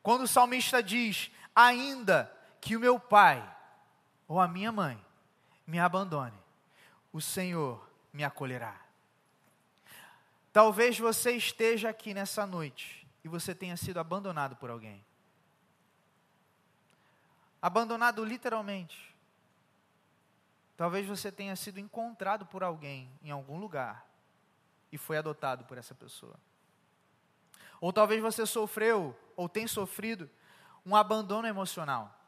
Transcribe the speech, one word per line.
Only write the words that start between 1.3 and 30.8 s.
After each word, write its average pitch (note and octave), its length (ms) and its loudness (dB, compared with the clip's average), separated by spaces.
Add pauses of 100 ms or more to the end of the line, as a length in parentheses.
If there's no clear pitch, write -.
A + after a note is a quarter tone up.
"Ainda A#3+ 800 6 (280)
que - 160 -4
o A3+ 40 -2
meu B3 200 6
pai F3 420 8 (840)
ou E3 120 0
a F3+ 60 6
minha F#3 240 -4
mãe D3+ 340 -4 (600)
me E3+ 140 -2
abandone, E3+ 580 -2 (720)
o D#3+ 80 -10
Senhor D#3+ 640 -4 (280)
me C#3+ 100 -8
acolherá." B2+ 540 -6 (1800)
Talvez A3 440 6
você A3+ 360 0
esteja A3+ 560 -2
aqui A3 260 -10
nessa G3 320 -4
noite E3 580 -10 (200)
e - 20 -12
você E3+ 260 -8
tenha F3 240 -10
sido F3 220 -6
abandonado E3 560 -4
por B2 160 -12
alguém. A2 340 -14 (2500)
Abandonado A3+ 640 0
literalmente. G#3+ 880 -8 (1700)
Talvez F3+ 300 -4
você G3 240 -8
tenha G3 260 -10
sido F#3+ 220 -12
encontrado G#3 680 -8
por F#3 180 -8
alguém C#3+ 480 -8 (100)
em D3+ 80 -14
algum C#3+ 280 -10
lugar D3 440 -8 (880)
e D3+ 60 -16
foi D3+ 220 -6
adotado D3 480 -6
por B2+ 100 -18
essa B2+ 180 -18
pessoa. C3 400 -20 (1500)
Ou F3 100 -2
talvez G#3+ 300 4
você A3 240 -2
sofreu G#3+ 680 0 (220)
ou F3 100 -4
tem G#3+ 200 -6
sofrido G3+ 640 -8 (560)